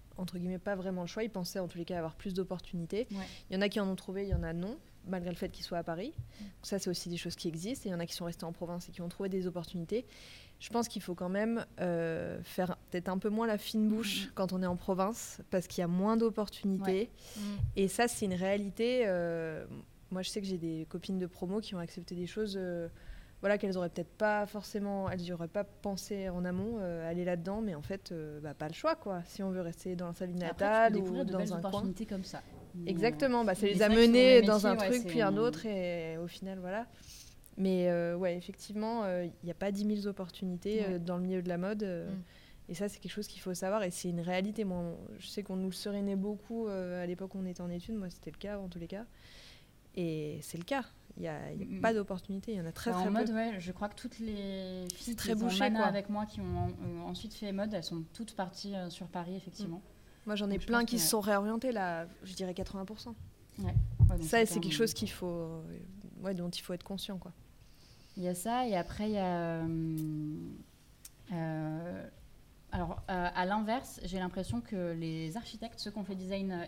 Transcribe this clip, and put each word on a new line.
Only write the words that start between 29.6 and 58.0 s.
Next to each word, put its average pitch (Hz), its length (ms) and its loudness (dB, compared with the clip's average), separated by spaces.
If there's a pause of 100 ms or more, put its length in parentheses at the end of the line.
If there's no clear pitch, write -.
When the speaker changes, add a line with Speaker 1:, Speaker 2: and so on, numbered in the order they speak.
Speaker 1:
dans 175 160 -4
sa 185 120 -6
ville 180 120 -2
Speaker 2:
Après, 175 140 -2
tu 170 80 -4
peux 196 40 2
Speaker 1:
natale 220 300 8
Speaker 2:
découvrir 180 300 2
Speaker 1:
ou - 20 0
Speaker 2:
de 190 100 0
belles 180 140 2
Speaker 1:
dans 180 60 -2
un 170 40 -2
coin. 190 120 -2
Speaker 2:
opportunités 202 340 -2
comme 190 180 -4
ça. - 180 -10 (320)
Mais, 175 160 -6
Speaker 1:
Exactement, 240 540 4
bah, 196 100 4
ça 180 100 0
Speaker 2:
mais 202 100 4
Speaker 1:
les 185 60 4
Speaker 2:
c'est 214 40 8
Speaker 1:
a 214 40 8
Speaker 2:
vrai 220 100 8
que 226 60 12
sur 233 80 12
Speaker 1:
menés 254 300 12
Speaker 2:
le 202 60 8
Speaker 1:
dans 214 180 6
un 202 100 8
Speaker 2:
métier, 202 120 2
ouais, 247 60 4
Speaker 1:
truc, 247 80 2
Speaker 2:
c'est 190 80 -4
Speaker 1:
puis 165 120 4
un 196 140 6
autre, 202 300 2
et 175 540 0
au 170 80 -4
final, 185 320 -8
voilà. 196 280 -4 (720)
Mais, 185 320 6
euh, 170 260 2
ouais, 180 220 2
effectivement, 214 680 -4
euh, 180 220 0 (180)
il 170 40 -6
y 175 40 -4
a - 40 -6
pas 202 180 0
dix 202 100 0
mille 208 240 2
opportunités, 190 720 -2
Speaker 2:
Ouais. 196 140 2
Speaker 1:
euh, 175 60 0
dans 175 180 -2
le 180 60 0
milieu 185 180 0
de 180 80 -2
la 175 80 0
mode, 208 260 -2
euh, 175 260 -4
Speaker 3:
Mm. 190 140 -6 (460)
Speaker 1:
et 180 60 -6
ça, 202 120 -2
c'est - 120 -8
quelque 180 120 -10
chose 208 160 -6
qu'il - 140 -14
faut 185 120 -4
savoir, 196 300 0
et 180 80 0
c'est - 180 -4
une 170 120 0
réalité. 190 420 0
Moi, 185 140 -2
on, 170 180 -4 (240)
je - 80 -14
sais 208 160 -6
qu'on 190 140 -4
nous 190 100 0
le 185 60 -2
serinait 202 420 -2
beaucoup, 214 520 -2
euh, 180 360 -2
à - 20 -2
l'époque 185 300 -6
où 190 40 -4
on 185 60 -2
était 180 160 -6
en 175 80 -4
études. 175 260 -6
Moi, 190 140 -4
c'était 170 220 -14
le - 60 -14
cas, 202 200 -6
en 190 120 -6
tous 175 100 -8
les 170 80 -8
cas. 208 180 -8 (920)
Et 156 460 -2
c'est - 160 -8
le 170 60 -4
cas. 269 220 0 (320)
Il - 60 -8
y 170 40 -2
a, 147 240 -6
il 156 80 -6
y - 20 -6
a - 60 -6
Speaker 2:
Mm, 190 100 -6
mm. 185 40 -4
Speaker 1:
pas 226 120 6
d'opportunités, 196 600 -4
il 202 40 -4
y 175 40 -4
en 165 40 -4
a 165 60 -6
très, - 180 -4
Speaker 2:
Bah, 180 120 2
Speaker 1:
très 190 80 2
Speaker 2:
en 202 40 2
Speaker 1:
peu. 220 60 4
Speaker 2:
mode, 226 100 2
ouais, 226 300 -2
je 175 120 -8
crois 208 160 -4
que 208 140 -6
toutes - 160 -10
les 190 680 -6 (100)
filles - 180 -6
Speaker 1:
C'est - 20 -6
très 220 200 0
Speaker 2:
qui 214 60 0
Speaker 1:
bouché, 226 160 4
Speaker 2:
sont 262 80 4
Mana 220 160 4
Speaker 1:
quoi. 202 60 6
Speaker 2:
avec 196 220 0
moi, 208 160 0
qui 214 160 -6
ont, 180 280 0
euh, 175 340 -6
ensuite 180 320 -8
fait 202 160 -4
mode, 202 240 0
elles 170 80 -2
sont 165 200 -4 (100)